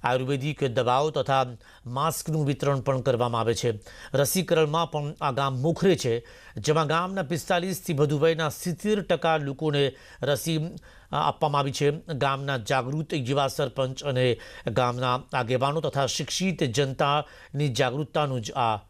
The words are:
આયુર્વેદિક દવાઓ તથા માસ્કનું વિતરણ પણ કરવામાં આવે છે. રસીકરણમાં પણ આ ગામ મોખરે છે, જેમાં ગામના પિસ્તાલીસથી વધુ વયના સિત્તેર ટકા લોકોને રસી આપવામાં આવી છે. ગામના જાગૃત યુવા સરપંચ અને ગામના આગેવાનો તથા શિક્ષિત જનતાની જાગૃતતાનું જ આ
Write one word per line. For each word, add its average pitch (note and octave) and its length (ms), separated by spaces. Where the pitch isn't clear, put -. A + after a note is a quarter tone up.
આયુર્વેદિક C3 600
દવાઓ B2+ 460
તથા C3+ 360
માસ્કનું D3+ 600
વિતરણ C#3 340
પણ C3 200
કરવામાં A#2+ 400
આવે A2+ 140
છે. A2+ 260
રસીકરણમાં D#3+ 760
પણ D3 300
આ D3+ 100
ગામ C3 300
મોખરે E3 360
છે, A#2 300
જેમાં D3+ 300
ગામના F3+ 360
પિસ્તાલીસથી F3 720
વધુ D3 260
વયના D#3+ 300
સિત્તેર G3+ 540
ટકા E3 340
લોકોને C#3+ 560
રસી D3 380
આપવામાં D3 480
આવી C#3 120
છે. C#3+ 180
ગામના C#3 680
જાગૃત C3+ 580
યુવા C3+ 340
સરપંચ C3+ 560
અને B2+ 340
ગામના B2 560
આગેવાનો C3 480
તથા C#3 260
શિક્ષિત E3+ 580
જનતાની C#3+ 1040
જાગૃતતાનું C3 720
જ G#2+ 160
આ A2+ 200